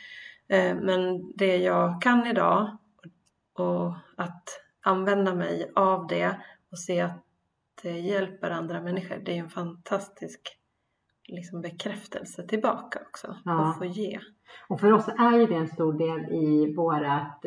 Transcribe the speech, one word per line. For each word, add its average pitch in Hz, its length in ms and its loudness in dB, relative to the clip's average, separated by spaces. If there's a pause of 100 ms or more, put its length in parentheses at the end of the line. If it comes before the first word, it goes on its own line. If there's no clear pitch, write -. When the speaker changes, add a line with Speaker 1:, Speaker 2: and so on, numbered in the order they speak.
(480)
Speaker 1:
Eh, 185 280 2
men 185 600 -2
det 185 200 2
jag 175 460 2
kan 240 240 4
idag 190 500 2 (800)
och 175 400 -2 (220)
att 175 320 -10 (340)
använda 190 520 2
mig 170 400 -4
av 185 320 2
det 175 300 0 (360)
och 175 60 -12
se 175 220 -2
att 175 220 -4 (600)
det 175 80 -8 (100)
hjälper 190 500 -4
andra 170 300 -6
människor. 175 440 -6
Det 180 80 -4
är 170 80 -4
en 165 80 -10
fantastisk 175 920 -8 (880)
liksom 175 320 -12
bekräftelse 180 840 -10
tillbaka - 520 -4 (100)
också. - 360 -14
Speaker 2:
Ja. 160 260 2
Speaker 1:
Att 165 80 -4
få 180 60 -6
ge. 180 340 -6 (500)
Speaker 2:
Och - 120 -4
för 208 120 8
oss 214 160 6
är 233 300 6
ju 233 80 8
det - 80 2
en 160 140 0
stor 156 240 0
del 160 400 -2
i 151 420 4
vårat 147 720 0